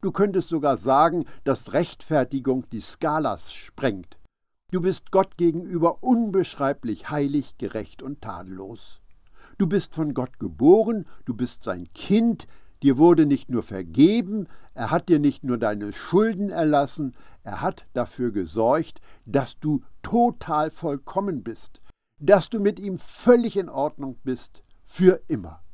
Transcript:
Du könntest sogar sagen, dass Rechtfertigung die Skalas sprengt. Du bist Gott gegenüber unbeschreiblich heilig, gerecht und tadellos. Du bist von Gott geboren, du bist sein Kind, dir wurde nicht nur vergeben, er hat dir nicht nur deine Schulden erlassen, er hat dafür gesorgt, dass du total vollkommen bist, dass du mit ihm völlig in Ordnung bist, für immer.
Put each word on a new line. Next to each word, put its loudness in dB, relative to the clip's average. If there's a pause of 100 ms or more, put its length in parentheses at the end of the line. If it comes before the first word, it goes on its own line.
Du -2
könntest 2
sogar 2
sagen, 4 (180)
dass -2
Rechtfertigung 0
die -8
Skalas -4
sprengt. -6 (560)
Du 0
bist -2
Gott 4
gegenüber 0
unbeschreiblich 0
heilig, -2
gerecht -8
und -10
tadellos. -14 (580)
Du 2
bist 0
von -2
Gott -6
geboren, 4 (180)
du -6
bist -6
sein -8
Kind, 2 (340)
dir 4
wurde 8
nicht 0
nur -2
vergeben, 2 (260)
er -6
hat 0
dir 6
nicht 0
nur 0
deine -4
Schulden 0
erlassen, 0 (300)
er -8
hat -6
dafür -4
gesorgt, 0 (240)
dass -2
du -2 (180)
total 0
vollkommen -4
bist, -12 (380)
dass 4
du -4
mit 0
ihm -6
völlig 2
in -2
Ordnung -6
bist, -6 (200)
für 4
immer. -6 (120)